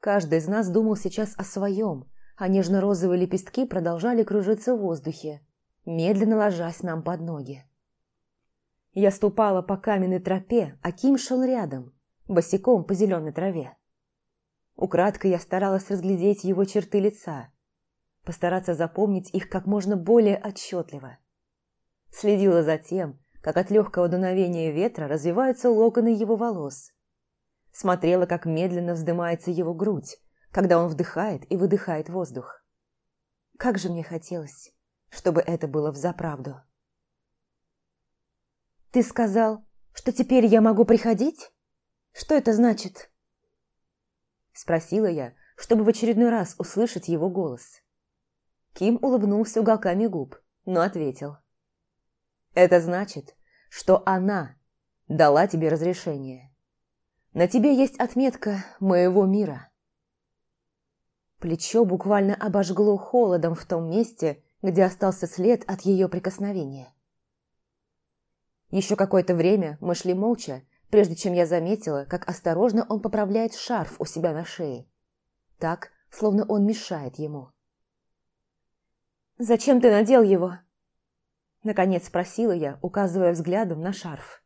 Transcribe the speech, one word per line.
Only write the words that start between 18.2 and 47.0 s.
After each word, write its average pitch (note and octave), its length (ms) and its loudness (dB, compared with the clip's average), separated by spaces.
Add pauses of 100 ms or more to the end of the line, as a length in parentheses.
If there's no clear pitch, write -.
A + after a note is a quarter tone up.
постараться F3+ 480 -4
запомнить F#3 600 -2
их F#3+ 140 -4
как F#3+ 180 -8
можно G3+ 300 0
более G3+ 400 4
отчётливо. D#3+ 800 -10 (960)
Следила G3 500 4
за D#3 160 0
тем, D#3+ 440 -6 (200)
как D#3 140 -4
от F#3 160 0
лёгкого G3+ 380 2
дуновения F3+ 600 0
ветра E3 380 -2
развиваются F3+ 640 0
локоны A3+ 400 4
его A3 260 0
волос. F#3+ 580 -6 (800)
Смотрела, F3+ 540 2
как F3 180 -4
медленно F3 480 -2
вздымается E3+ 560 -4
его E3+ 240 -2
грудь, F3 440 -4 (340)
когда F#3 260 2
он E3+ 120 2
вдыхает D#3+ 600 -6
и F#3+ 60 -2
выдыхает F3 500 -2
воздух. D3 560 -10 (920)
Как A3+ 220 -2
же F3 100 -6
мне E3+ 140 -6
хотелось, D#3+ 680 -12 (380)
чтобы E3+ 320 0
это E3 260 -4
было D3+ 240 -4
взаправду. C#3+ 720 -8 (2250)
«Ты B3 100 2
сказал, A3 640 0 (260)
что - 200 -4
теперь B3 340 4
я A3 160 8
могу A3 240 6
приходить? A#3 640 2 (600)
Что - 240 -2
это A#3+ 180 2
значит?» G#3+ 580 0 (1400)
Спросила F3+ 540 -2
я, D3 260 -4 (240)
чтобы A3 260 2
в G#3 60 4
очередной A#3 400 2
раз G#3+ 300 -2
услышать F#3+ 480 -4